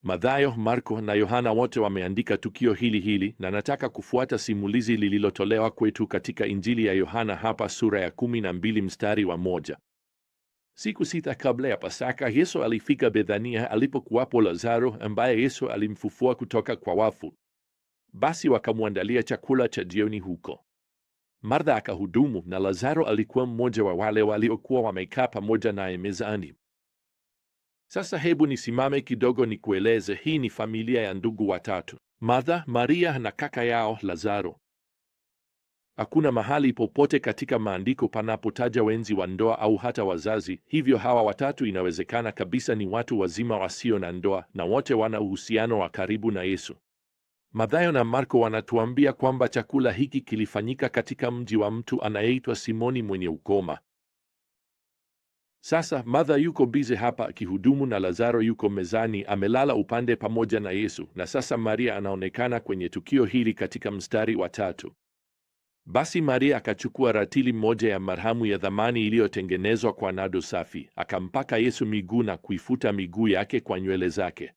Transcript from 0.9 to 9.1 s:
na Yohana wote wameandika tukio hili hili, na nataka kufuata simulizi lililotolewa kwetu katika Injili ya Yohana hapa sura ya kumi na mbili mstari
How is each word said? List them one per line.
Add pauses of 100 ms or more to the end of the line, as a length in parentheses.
na
Yohana
wote
wameandika
tukio
hili
hili,
na
nataka
kufuata
simulizi
lililotolewa
kwetu
katika
Injili
ya
Yohana
hapa
sura
ya
kumi
na
mbili
mstari